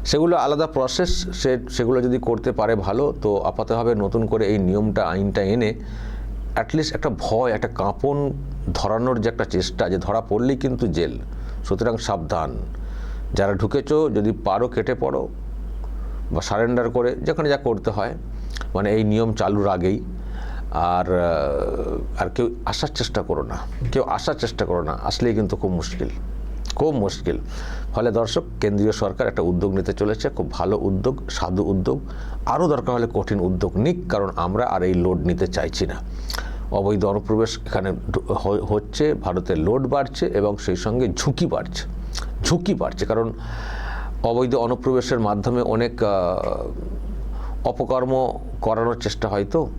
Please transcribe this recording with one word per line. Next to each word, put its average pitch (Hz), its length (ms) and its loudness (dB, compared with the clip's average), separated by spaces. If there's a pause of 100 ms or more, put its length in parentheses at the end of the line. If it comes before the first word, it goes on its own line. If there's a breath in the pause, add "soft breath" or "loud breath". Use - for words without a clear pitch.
সেগুলো 165 320 4
আলাদা 147 300 2
প্রসেস, 165 640 2
সে, 131 260 2 (120)
সেগুলো 123 320 4
যদি 123 160 4
করতে 117 340 0
পারে 113 220 2
ভালো, 104 480 2
তো 104 140 4
আপাতভাবে 113 580 2
নতুন 107 320 2
করে 110 200 2
এই 104 120 4
নিয়মটা, 98 480 4
আইনটা 98 360 2
এনে 107 320 2 (840 loud breath)
at 117 200 0
least 156 180 0
একটা 127 240 -2
ভয়, 113 340 2
একটা 113 160 0
কাঁপন 139 640 0 (420)
ধরানোর 120 460 2
যে 113 80 2
একটা 113 160 0
চেষ্টা, 90 440 0
যে 90 100 0
ধরা 104 220 0
পড়লেই 120 360 2
কিন্তু 127 300 0
জেল, 78 320 0 (460 loud breath)
সুতরাং 113 340 0
সাবধান। 80 580 -2 (760 loud breath)
যারা - 200 4
ঢুকেছো, 143 560 2
যদি 107 220 2
পারো 101 360 0
কেটে 117 260 0
পড়ো 131 340 -2 (1040 loud breath)
বা 80 80 0
সারেন্ডার 117 500 0
করে, 123 260 0
যেখানে 151 320 0
যা 143 80 4
করতে 113 340 0
হয়, 104 240 -2 (600 loud breath)
মানে, 101 160 2
এই 110 140 4
নিয়ম 110 300 2
চালুর 101 340 2
আগেই। 92 320 2 (680 loud breath)
আর, 87 420 2
আহ, 78 1120 0
আর 92 120 -2
কেউ 120 200 0 (120)
আসার 143 280 -2
চেষ্টা - 280 -2
করো 76 200 -2
না, 57 160 -4 (340)
কেউ 131 100 2
আসার 151 320 0
চেষ্টা 110 300 -2
করো 87 180 2
না, 76 100 -2
আসলেই 113 420 0
কিন্তু 104 220 2
খুব 95 140 0
মুশকিল, - 380 -2 (680)
খুব 151 200 2
মুশকিল। 95 440 0 (560 loud breath)
ফলে 113 160 2
দর্শক, 113 320 2 (180)
কেন্দ্রীয় 104 320 4
সরকার - 360 0
একটা 98 140 0
উদ্যোগ 90 320 2
নিতে 95 180 0
চলেছে, 110 360 0
খুব - 220 -4
ভালো 95 280 0
উদ্যোগ, 101 520 0
সাধু 92 320 -2
উদ্যোগ, 98 380 0 (460 loud breath)
আরও 151 220 2
দরকার 127 260 0
হলে 117 200 2
কঠিন 101 260 0
উদ্যোগ 90 360 0
নিক, 165 320 2
কারণ 101 280 0
আমরা 95 300 0
আর 90 160 0
এই 92 120 4
লোড 90 320 4
নিতে 175 200 2
চাইছি - 400 -2
না। - 80 -4 (760 loud breath)
অবৈধ 101 340 2
অনুপ্রবেশ 110 640 2
এখানে 95 260 0 (200)
ঢু-, 95 220 0
হ-, 101 320 0
হচ্ছে, 147 480 2
ভারতে - 420 0
লোড 226 300 2
বাড়ছে 143 400 0
এবং 104 300 2
সেই 92 200 -2
সঙ্গে 113 320 0
ঝুঁকি - 380 0
বাড়ছে, - 400 -4 (580 loud breath)
ঝুঁকি 175 300 2
বাড়ছে, - 320 -2
কারণ 113 260 2 (880 loud breath)
অবৈধ 120 320 2
অনুপ্রবেশের 123 680 2
মাধ্যমে 107 420 2
অনেক, 113 420 0
আহ, 104 40 2 (1600 loud breath)
অপকর্ম 127 760 0 (220)
করানোর 117 400 2
চেষ্টা 107 280 -2
হয় 101 160 0
তো 113 340 0